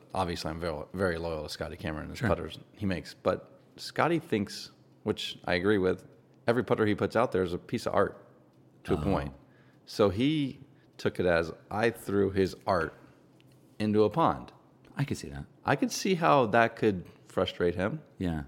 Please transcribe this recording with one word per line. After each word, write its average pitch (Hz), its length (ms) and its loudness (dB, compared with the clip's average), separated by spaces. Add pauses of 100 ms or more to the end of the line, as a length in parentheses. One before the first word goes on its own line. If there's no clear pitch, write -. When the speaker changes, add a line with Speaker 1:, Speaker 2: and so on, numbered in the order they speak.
(140)
Speaker 1:
obviously 87 380 -4
I'm 82 80 -8
very, 80 240 -6 (100)
very 90 240 0
loyal 82 260 -6
to - 60 -10
Scotty 78 260 -10
Cameron 78 280 -8
and - 80 -12
his - 80 -12
Speaker 2:
Sure. 113 100 2
Speaker 1:
putters 80 300 -2 (180)
he 104 80 -6
makes. 92 300 -4
But - 340 -2 (280)
Scotty 156 420 -2
thinks, - 520 -4 (320)
which - 420 -4
I 87 100 0
agree 98 240 4
with, 92 260 2 (420)
every 120 160 4
putter 110 220 2
he 104 100 2
puts 101 200 -2
out 113 160 2
there 92 120 2
is 87 100 -4
a 90 40 -2
piece - 280 -6
of - 80 -4
art - 300 0 (600)
to 98 80 0
a 90 40 4
Speaker 2:
Oh. 78 40 -4
Speaker 1:
point. 76 320 0 (520)
So 104 240 2
he 135 500 0 (380)
took - 220 -2
it 92 60 2
as 85 260 2 (180)
I 110 220 2
threw 98 400 0
his 92 240 0 (100)
art 82 280 0 (840)
into 107 240 4
a 107 60 4
pond. 104 420 0 (460)
Speaker 2:
I 143 60 2
could 110 140 -2
see 78 120 -12
that. 69 140 -10 (200)
Speaker 1:
I 135 120 2
could 233 160 -2
see 190 240 0
how 147 320 4
that 117 280 4
could 98 300 0 (220)
frustrate 90 480 0
him. 113 260 -4 (160)
Speaker 2:
Yeah. 82 300 -2